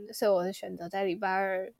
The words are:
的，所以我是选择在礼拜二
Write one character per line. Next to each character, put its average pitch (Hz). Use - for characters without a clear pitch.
的， 220
所 233
以 208
我 180
是 190
选 190
择 175
在 196
礼 175
拜 202
二 190